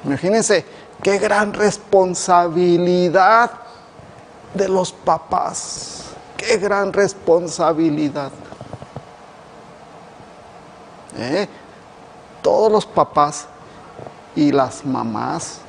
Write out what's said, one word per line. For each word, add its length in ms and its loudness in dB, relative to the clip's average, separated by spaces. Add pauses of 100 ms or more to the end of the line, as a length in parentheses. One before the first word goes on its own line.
Imagínense, 600 0 (360)
qué 160 0
gran 340 0
responsabilidad 2000 2 (1040)
de 160 -2
los 220 0
papás, 1120 -4 (340)
qué 200 0
gran 360 -2
responsabilidad. 1400 0 (2750)
¿Eh? 300 -4 (920)
Todos 300 4
los 140 2
papás 640 -2 (880)
y 160 4
las 340 -2
mamás 840 -6